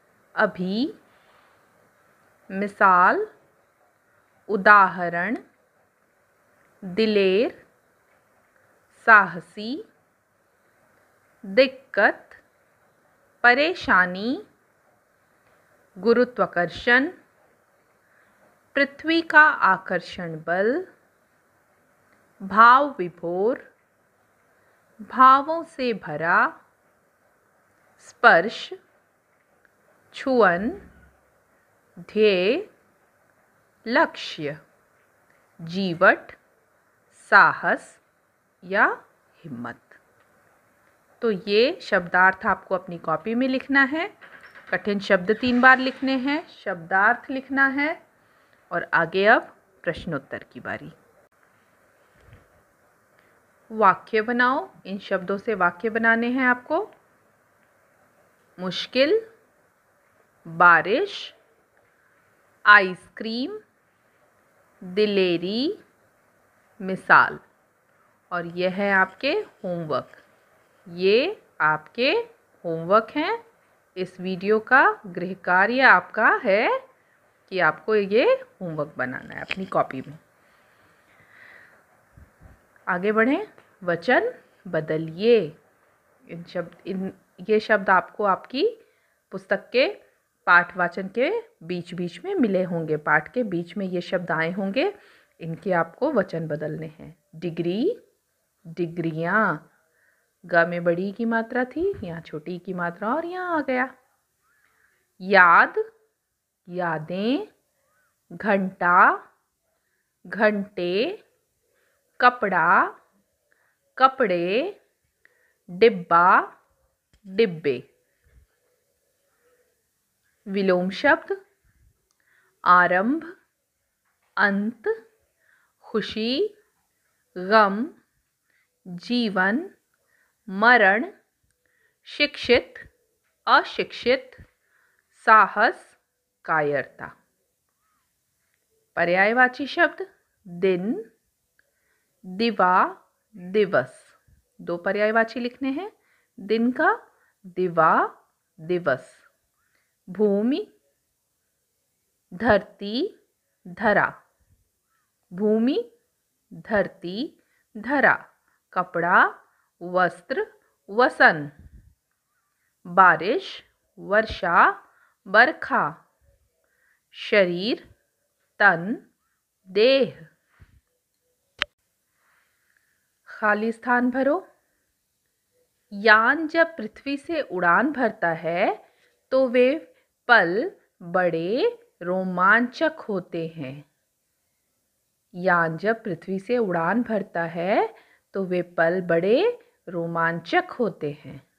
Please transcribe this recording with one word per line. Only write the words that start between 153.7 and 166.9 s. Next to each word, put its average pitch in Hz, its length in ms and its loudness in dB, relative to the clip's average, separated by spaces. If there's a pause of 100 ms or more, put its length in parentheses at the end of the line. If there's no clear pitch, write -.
भूमि, 220 580 0 (640)
धरती, 190 880 -6 (340)
धरा। 226 480 0 (480)
कपड़ा, 185 640 0 (460)
वस्त्र, 180 680 -2 (420)
वसन। 208 640 2 (1400)
बारिश, 185 760 2 (360)
वर्षा, 196 840 0 (440)
बरखा। 214 880 0 (1000)